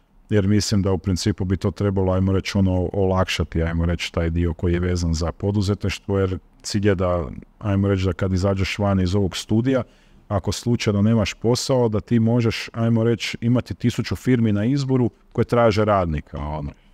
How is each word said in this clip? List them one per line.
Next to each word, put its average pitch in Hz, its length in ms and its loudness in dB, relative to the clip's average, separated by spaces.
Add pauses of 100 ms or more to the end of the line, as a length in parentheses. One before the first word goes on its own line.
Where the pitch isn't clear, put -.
(300)
jer 104 160 2
mislim 104 360 2
da 95 100 0
u 92 60 0
principu 98 460 -2
bi 92 120 0
to 98 140 -2
trebalo, 95 420 0
ajmo 95 200 2
reći, 95 260 -2
ono, 92 340 2
olakšati, 92 720 0
ajmo 85 240 -2
reći, 85 260 -4
taj 85 180 -2
dio 85 240 0
koji 87 180 -2
je 87 80 0
vezan 87 340 -2
za 80 180 -2
poduzetništvo, 101 840 -2
jer 95 200 0 (240)
cilj 104 260 0
je 101 60 4
da, 90 320 0 (320)
ajmo 98 300 0
reći, 95 160 2
da 92 80 0
kad 92 200 -2
izađeš 95 460 0
van 101 220 2
iz 90 140 0
ovog 98 220 0
studija, 120 460 0 (460)
ako 101 240 -2
slučajno 110 500 0
nemaš 107 320 2
posao, 123 540 0
da 104 120 -2
ti 120 200 0
možeš, 113 520 0
ajmo 113 320 0
reći, 117 360 -2
imati 117 340 0
tisuću 113 420 -2
firmi 117 360 2
na 101 120 0
izboru 131 460 0 (220)
koje 120 120 0
traže 117 400 4
radnika, 85 540 0
ono. 73 320 -8 (240)